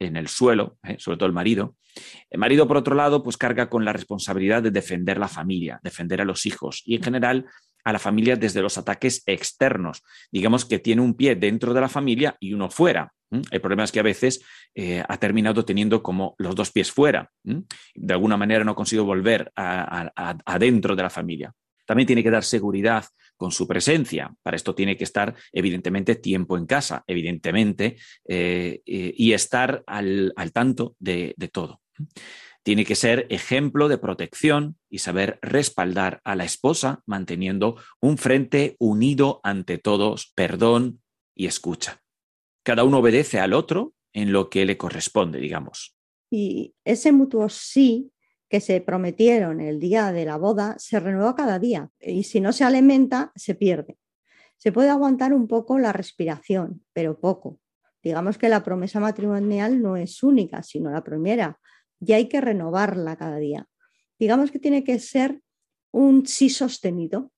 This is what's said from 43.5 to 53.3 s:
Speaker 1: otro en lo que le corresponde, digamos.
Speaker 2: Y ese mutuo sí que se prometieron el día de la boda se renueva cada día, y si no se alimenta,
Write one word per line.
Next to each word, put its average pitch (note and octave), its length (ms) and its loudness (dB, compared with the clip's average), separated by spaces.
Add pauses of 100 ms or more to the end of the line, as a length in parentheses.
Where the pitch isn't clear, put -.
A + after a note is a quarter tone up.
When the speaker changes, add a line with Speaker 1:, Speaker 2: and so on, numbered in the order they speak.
Speaker 1:
otro E3+ 400 -2 (180)
en G#2 180 -2
lo F#2+ 200 2
que F#2+ 160 2
le F#2+ 100 0
corresponde, E2 600 -2
digamos. C#2+ 580 -10 (340)
Speaker 2:
Y - 440 -4 (100)
ese A#3+ 280 4
mutuo C4+ 360 4
sí B3+ 640 2 (380)
que G3+ 100 2
se F#3 220 0
prometieron F3+ 800 2
el D3+ 180 -4
día G3 320 0
de E3 140 -4
la D3+ 100 -4
boda G#3 420 0
se - 220 -4
renueva G3 340 0
cada B3 240 0
día, F#3+ 300 -2 (100)
y F#3 260 -4
si - 160 0
no G3 120 2
se C4+ 120 0
alimenta, C4 720 4